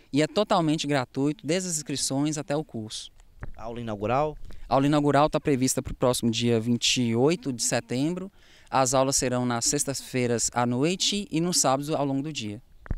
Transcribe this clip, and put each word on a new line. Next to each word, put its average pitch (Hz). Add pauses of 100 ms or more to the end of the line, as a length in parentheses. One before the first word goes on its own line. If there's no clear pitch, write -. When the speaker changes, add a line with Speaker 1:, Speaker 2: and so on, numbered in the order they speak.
(120)
Speaker 1:
e 135
é 156
totalmente 165
gratuito, 143
desde 185
as 160
inscrições 143
até 143
o 156
curso. - (460)
Speaker 2:
Aula 117
inaugural? 117 (320)
Speaker 1:
A -
aula 139
inaugural 147
tá 151
prevista 131
pro -
próximo 123
dia 117
vinte 120
e 113
oito 143
de 117
setembro. 151 (400)
As 127
aulas 135
serão 123
nas 120
sextas-feiras 123
à 120
noite 175
e 156
nos 175
sábados 143
ao 143
longo 135
do 156
dia. 110 (380)